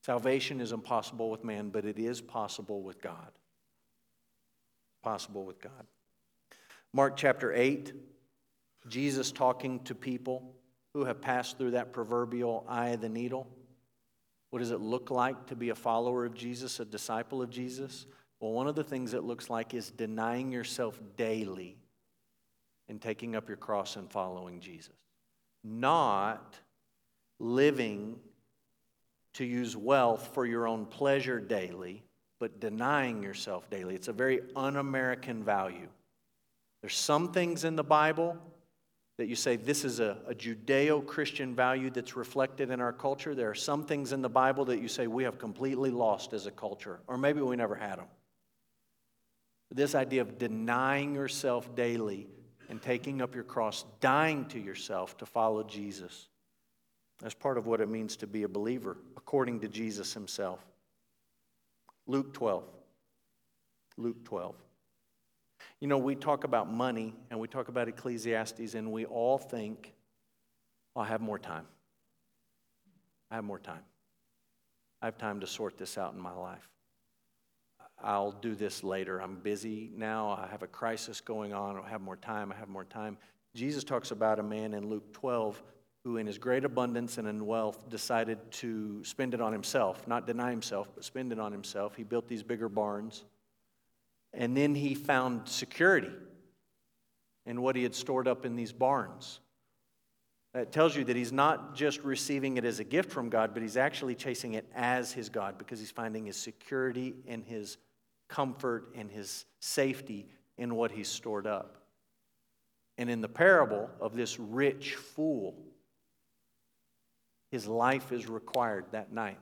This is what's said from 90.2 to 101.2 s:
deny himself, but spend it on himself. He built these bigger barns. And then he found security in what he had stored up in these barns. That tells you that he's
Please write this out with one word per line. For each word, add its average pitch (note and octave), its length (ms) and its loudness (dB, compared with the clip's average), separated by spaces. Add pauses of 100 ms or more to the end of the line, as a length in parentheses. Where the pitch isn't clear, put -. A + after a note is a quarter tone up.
deny A#2+ 240 0
himself, G#2 420 -4
but - 100 -16
spend B2+ 280 -4
it A2 80 -2
on G#2 120 -2
himself. G2+ 440 -4
He A#2 80 -8
built A#2 240 0
these A2+ 160 -6
bigger A#2 260 -2
barns. G#2 560 -2 (1040)
And B2 240 0
then C#3+ 200 6
he C#3+ 180 2
found B2+ 540 2
security E3 640 4 (1300)
in A#2+ 160 -4
what C3 140 4
he B2+ 80 2
had B2 120 0
stored C3 320 2
up B2+ 180 2
in A#2+ 120 -2
these A2+ 160 -4
barns. C3 680 0 (1120)
That A#2+ 180 -2
tells D3+ 240 6
you C#3 100 2
that B2 100 2
he's B2 160 0